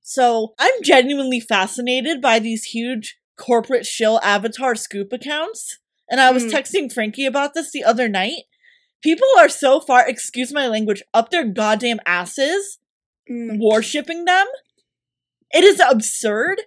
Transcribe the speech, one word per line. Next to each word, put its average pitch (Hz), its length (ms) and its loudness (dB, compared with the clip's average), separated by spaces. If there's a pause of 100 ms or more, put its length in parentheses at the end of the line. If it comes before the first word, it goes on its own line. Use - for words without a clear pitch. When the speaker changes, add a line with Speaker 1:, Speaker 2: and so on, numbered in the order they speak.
Speaker 1:
So, 233 560 0
I'm 427 240 0
genuinely 262 600 2
fascinated 247 800 -2
by 226 180 2
these 220 280 -4
huge 233 500 -6 (200)
corporate 240 480 -2
shill 220 380 0
Avatar 220 520 0
scoop 202 360 -10
accounts. 294 680 -8 (320)
And 254 120 2
I 254 100 8
was 240 140 2
Speaker 2:
Mm. 220 60 -6
Speaker 1:
texting 277 420 -2
Frankie 226 320 -4
about 277 280 -2
this 320 200 -6
the 285 100 -8
other 233 240 2
night. 202 360 -4 (600)
People 349 240 2 (100)
are 294 120 8
so 277 320 2
far, 247 260 4
excuse 247 460 -8
my 277 160 -2
language, 214 340 -4 (100)
up 226 180 0
their 339 120 0
goddamn 220 640 -2
asses 269 720 -4 (520)
Speaker 2:
Mm. 233 300 -8
Speaker 1:
worshipping 226 640 0
them. 370 240 2 (1040)
It - 140 6
is 370 160 6
absurd. 247 840 0